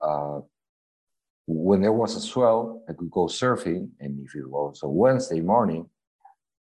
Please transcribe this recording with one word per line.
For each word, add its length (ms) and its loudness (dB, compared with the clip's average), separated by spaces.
uh, 380 -4
when 360 2
there 120 4
was 220 0
a 60 -8
swell, 680 2
I 40 -10
could 180 -10
go 160 2
surfing, 720 -2
and 260 -10
if 100 -18
it 140 -10
was 340 -6
a 60 -6
Wednesday 520 2
morning, 480 0